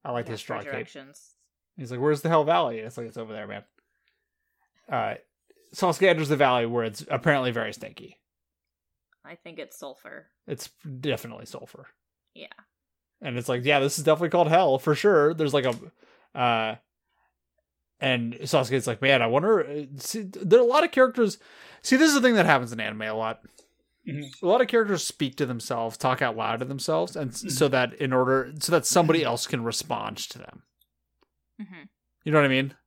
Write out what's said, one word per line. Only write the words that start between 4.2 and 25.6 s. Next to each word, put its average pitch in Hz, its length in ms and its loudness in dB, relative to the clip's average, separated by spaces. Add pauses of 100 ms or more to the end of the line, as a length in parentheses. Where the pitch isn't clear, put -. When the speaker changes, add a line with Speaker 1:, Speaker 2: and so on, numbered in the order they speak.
Speaker 1:
Uh, 110 260 -4 (600)
Sasuke 180 320 2
enters 160 220 4
the 147 80 2
valley 127 300 4
where 117 180 -2
it's 110 260 -10
apparently 135 400 0
very 113 220 -4
stinky. - 460 -18 (1040)
Speaker 2:
I 156 120 -20
think 165 220 -18
it's - 200 -16
sulfur. - 480 -18 (200)
Speaker 1:
It's - 220 -10 (320)
definitely 120 460 -8
sulfur. - 400 -18 (480)
Speaker 2:
Yeah. - 120 -20 (760)
Speaker 1:
And 123 160 -6
it's 120 100 -8
like, 123 160 -4
"Yeah, 143 160 4
this 139 180 -2
is 147 60 -8
definitely 160 240 2
called 170 200 2
hell, 160 300 4
for 151 160 0
sure." 165 400 4
There's, 151 200 -2
like, 135 100 2
a, - 760 -8
uh, 113 380 0 (1200)
and 123 360 -2
Sasuke's 131 520 0
like, 117 160 -4
"Man, 135 200 4
I 113 40 2
wonder," 160 400 2
uh, 147 160 -8 (140)
see, 214 260 -10
there 196 380 4
are - 20 6
a 240 40 4
lot 294 180 4
of 330 80 -2
characters. 247 460 2 (440)
See, - 140 2
this 311 120 6
is 294 60 4
the 277 60 4
thing 240 140 4
that 180 120 6
happens 123 260 4
in 113 80 -10
anime 107 220 -6
a 110 120 -4
lot. 110 260 -4 (680)
Speaker 3:
Mm-hmm. 147 380 -12
Speaker 1:
A 175 40 2
lot 233 120 4
of 240 80 2
characters 208 340 0
speak - 360 -6
to 143 80 0
themselves, 117 500 -6